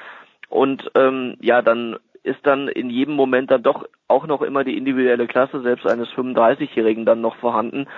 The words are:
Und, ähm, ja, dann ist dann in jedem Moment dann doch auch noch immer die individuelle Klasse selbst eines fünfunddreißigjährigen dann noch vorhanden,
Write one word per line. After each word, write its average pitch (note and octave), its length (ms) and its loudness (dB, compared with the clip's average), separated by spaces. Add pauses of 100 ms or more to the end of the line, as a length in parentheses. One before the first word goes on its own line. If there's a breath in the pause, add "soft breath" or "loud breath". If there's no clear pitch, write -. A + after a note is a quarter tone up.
(500 loud breath)
Und, C3+ 440 0
ähm, C3 460 2
ja, A#2+ 220 4
dann A#2 340 0 (280)
ist - 180 -4
dann C#3 260 0
in B2 220 -6
jedem C3+ 240 -2
Moment C3 360 0
dann B2+ 120 4
doch C#3 240 0 (200)
auch C3+ 200 0
noch C#3+ 160 -2
immer C#3 220 -2
die C3 120 -4
individuelle B2+ 500 0
Klasse C3 360 0
selbst B2 240 -2
eines A#2 240 -2
fünfunddreißigjährigen A#2 960 0
dann A2+ 160 4
noch A2+ 140 -4
vorhanden, A#2+ 500 -4 (120 loud breath)